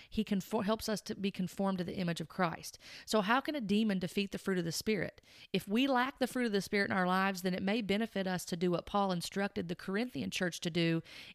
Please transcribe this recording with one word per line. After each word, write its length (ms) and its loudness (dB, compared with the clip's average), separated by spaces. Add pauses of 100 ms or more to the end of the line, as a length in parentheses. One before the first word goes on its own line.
He 140 -2
confor-, 420 -2
helps 220 0
us 140 -2
to 140 -8
be 160 -2
conformed 480 -2
to 40 -2
the 120 -6
image 260 -2
of 80 -8
Christ. 480 -2 (280)
So 160 4
how 200 4
can 140 -4
a 60 -2
demon 380 2
defeat 320 -2
the 60 -6
fruit 200 0
of 80 0
the 60 -2
Spirit? 500 -2 (320)
If 140 0
we 200 4
lack 320 2
the 80 4
fruit 180 0
of 60 0
the 100 4
Spirit 280 0
in 80 2
our 100 4
lives, 340 2
then 120 0
it 100 -2
may 180 2
benefit 460 0
us 180 -2
to 100 -2
do 160 2
what 140 0
Paul 260 2
instructed 560 -2
the 80 -4
Corinthian 540 -4
church 320 -2
to 80 -2
do 320 4 (340)